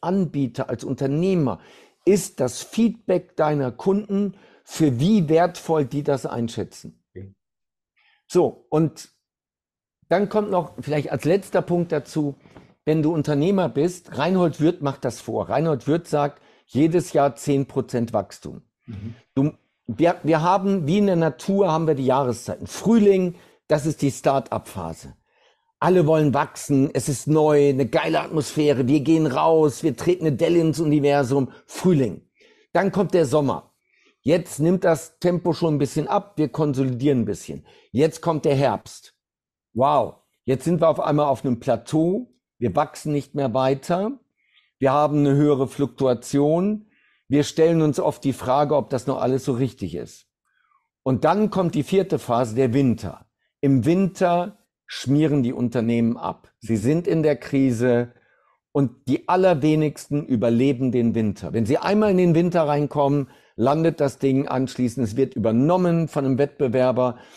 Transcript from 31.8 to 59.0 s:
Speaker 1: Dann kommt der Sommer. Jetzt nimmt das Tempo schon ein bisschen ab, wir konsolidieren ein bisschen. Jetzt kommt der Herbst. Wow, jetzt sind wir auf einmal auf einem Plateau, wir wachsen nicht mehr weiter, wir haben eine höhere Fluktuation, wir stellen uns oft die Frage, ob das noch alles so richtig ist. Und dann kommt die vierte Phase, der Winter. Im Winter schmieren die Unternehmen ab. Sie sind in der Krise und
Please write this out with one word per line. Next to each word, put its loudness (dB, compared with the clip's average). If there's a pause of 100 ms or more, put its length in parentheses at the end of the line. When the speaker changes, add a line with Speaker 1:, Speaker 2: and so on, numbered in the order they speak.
Speaker 1:
Dann 0
kommt 0
der 4
Sommer. -2 (480)
Jetzt -2
nimmt 2
das -2
Tempo 0
schon 0
ein -2
bisschen -2
ab, -4
wir -2
konsolidieren 0
ein -2
bisschen. -8 (280)
Jetzt 0
kommt -2
der 2
Herbst. -4 (580)
Wow, 0 (280)
jetzt -2
sind 0
wir 6
auf 2
einmal 2
auf -2
einem -2
Plateau, -2 (240)
wir -2
wachsen -4
nicht -6
mehr -4
weiter, -2 (600)
wir 2
haben 2
eine 4
höhere 2
Fluktuation, -2 (380)
wir 2
stellen 2
uns 0
oft -4
die 0
Frage, 0
ob -2
das -4
noch -4
alles -2
so -2
richtig -4
ist. -14 (800)
Und 0
dann 2
kommt -2
die 0
vierte 0
Phase, -2
der 2
Winter. -2 (340)
Im 2
Winter 0 (280)
schmieren 0
die -2
Unternehmen 0
ab. -10
Sie -2
sind 0
in 0
der 2
Krise 0 (600)
und -2